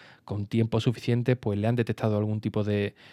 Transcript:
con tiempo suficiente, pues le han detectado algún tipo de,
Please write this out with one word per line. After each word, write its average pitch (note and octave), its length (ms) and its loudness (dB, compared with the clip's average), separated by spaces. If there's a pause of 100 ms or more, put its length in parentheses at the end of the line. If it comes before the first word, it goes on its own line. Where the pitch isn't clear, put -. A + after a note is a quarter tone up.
(240)
con G#2 220 -6
tiempo A2+ 320 2
suficiente, A#2+ 560 0
pues G#2 240 -2
le G#2 80 0
han A#2+ 80 2
detectado A2+ 440 0
algún G#2+ 220 -2
tipo A2 220 -2
de, G2+ 320 -2 (180)